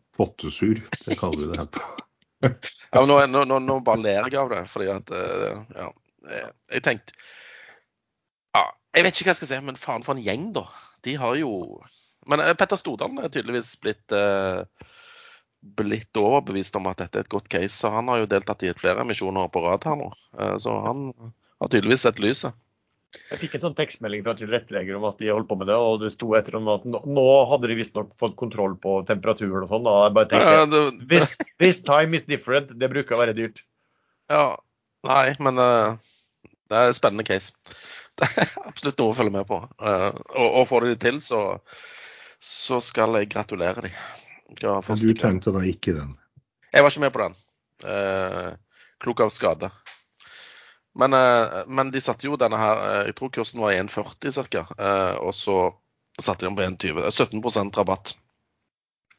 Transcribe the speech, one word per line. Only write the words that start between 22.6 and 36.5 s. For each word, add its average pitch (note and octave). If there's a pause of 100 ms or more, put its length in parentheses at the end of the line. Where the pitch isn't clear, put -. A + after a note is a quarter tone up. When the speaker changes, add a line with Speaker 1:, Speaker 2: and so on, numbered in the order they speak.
Speaker 3:
Jeg -
fikk D#3+
en C3
sånn D#3+
tekstmelding G#2+
fra A2+
tilrettelegger G#2
om G#2
at G2+
de G#2+
holdt G#2+
på G#2
med F#2+
det, G#2
og A2
det G#2+
sto A2
etter G#2+
om A2
at G#2
nå, A#2+
nå C3+
hadde B2
de A#2
visst -
nok G#2
fått A2+
kontroll G2+
på G2
temperaturen G#2
og F2+
sånn, A2+
da. G#2
Jeg G#2
bare A2
tenkte, B2
Speaker 2:
Ja, D#3
ja, D#3
det D3
Speaker 3:
this, D#3+ (200)
this F3+
time D#3
is D#3
different, C3
det B2+
bruker B2+
å A#2
være A#2
dyrt. A2+ (640)
Speaker 2:
Ja, D3 (460)
nei, C3+
men, C3
eh, A#2 (720)